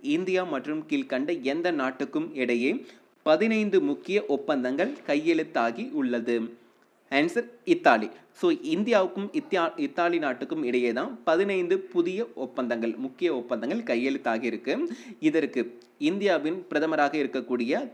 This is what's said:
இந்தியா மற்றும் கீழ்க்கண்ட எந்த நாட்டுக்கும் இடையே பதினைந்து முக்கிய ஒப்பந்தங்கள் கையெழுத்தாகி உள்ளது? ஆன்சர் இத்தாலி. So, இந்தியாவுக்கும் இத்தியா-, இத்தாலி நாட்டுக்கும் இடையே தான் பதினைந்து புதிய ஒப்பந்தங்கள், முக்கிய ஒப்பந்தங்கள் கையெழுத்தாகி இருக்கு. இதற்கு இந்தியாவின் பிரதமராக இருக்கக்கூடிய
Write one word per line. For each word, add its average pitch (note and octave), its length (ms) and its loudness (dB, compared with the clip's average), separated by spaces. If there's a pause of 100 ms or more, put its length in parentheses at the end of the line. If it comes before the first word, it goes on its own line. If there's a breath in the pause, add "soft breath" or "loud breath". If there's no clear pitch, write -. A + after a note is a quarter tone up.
இந்தியா F#3 360 0
மற்றும் D3+ 400 -4
கீழ்க்கண்ட C#3 460 -2 (140)
எந்த D#3+ 260 0
நாட்டுக்கும் C#3+ 640 -2
இடையே B2 360 2 (540 loud breath)
பதினைந்து G3+ 560 4
முக்கிய D3 460 0
ஒப்பந்தங்கள் C#3 640 0 (140)
கையெழுத்தாகி D#3 840 0
உள்ளது? A#2+ 460 0 (760)
ஆன்சர் E3+ 380 2 (160)
இத்தாலி. B2 420 6 (260 loud breath)
So, - 140 0 (180)
இந்தியாவுக்கும் G3 680 2
இத்தியா-, E3 440 0
இத்தாலி E3+ 420 0
நாட்டுக்கும் C#3 440 -4
இடையே B2 280 2
தான் C#3+ 200 -4 (120)
பதினைந்து F#3 600 2
புதிய F#3 360 -2 (160)
ஒப்பந்தங்கள், A#2 640 -2
முக்கிய C3 380 -4
ஒப்பந்தங்கள் B2 480 -4
கையெழுத்தாகி B2 640 -2
இருக்கு. A2+ 260 -4 (460 loud breath)
இதற்கு D3+ 420 2 (400)
இந்தியாவின் E3+ 640 0
பிரதமராக D3 520 0
இருக்கக்கூடிய B2 580 -2 (200)